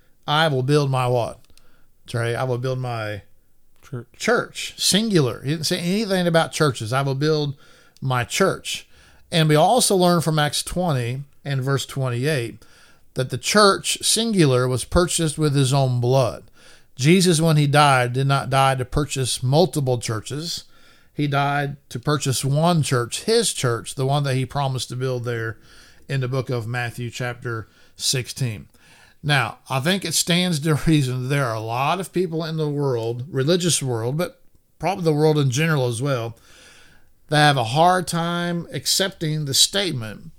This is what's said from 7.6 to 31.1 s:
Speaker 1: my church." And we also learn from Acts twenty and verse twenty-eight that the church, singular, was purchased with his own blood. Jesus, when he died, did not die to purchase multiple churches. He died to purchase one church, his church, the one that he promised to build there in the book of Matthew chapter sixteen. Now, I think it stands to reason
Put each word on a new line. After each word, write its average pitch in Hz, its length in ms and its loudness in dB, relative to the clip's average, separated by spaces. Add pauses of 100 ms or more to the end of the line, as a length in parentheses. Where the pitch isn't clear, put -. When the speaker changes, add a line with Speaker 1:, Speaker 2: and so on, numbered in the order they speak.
Speaker 1:
my 127 220 0
church." - 640 -2 (460)
And 160 160 4
we 151 80 6
also 196 400 4
learn 175 240 4
from 156 180 0
Acts 147 240 -2
twenty 135 600 -4 (240)
and 139 160 -2
verse 139 240 -2
twenty-eight 127 760 -4 (520)
that 127 160 -2
the 120 80 -6
church, - 640 2
singular, 160 680 2
was 127 160 -2
purchased 165 540 0
with 151 160 0
his 139 180 2
own 131 260 2
blood. 120 520 0 (440)
Jesus, 170 460 4
when 160 160 4
he 147 100 4
died, 139 460 4
did 135 140 -2
not 131 240 0
die 135 240 4
to 131 100 -4
purchase 139 580 -2
multiple 131 560 2
churches. 127 640 -8 (480)
He 147 140 -2
died 143 500 -2 (120)
to 127 100 -12
purchase 139 460 -2
one 156 380 2
church, 120 420 -2
his 226 300 2
church, 117 400 -4
the 135 100 -4
one 143 200 0
that 135 100 -2
he 131 100 0
promised 135 460 -4
to 123 60 -8
build 127 280 -4
there 113 320 -6 (540)
in 135 100 -2
the 127 80 -2
book 131 220 -4
of 120 160 -4
Matthew 120 440 -6
chapter 120 580 -8 (280)
sixteen. - 720 -4 (540)
Now, 139 360 0 (120)
I 131 100 -2
think 180 240 0
it 165 80 -4
stands 175 480 0
to 156 140 2 (120)
reason 131 360 2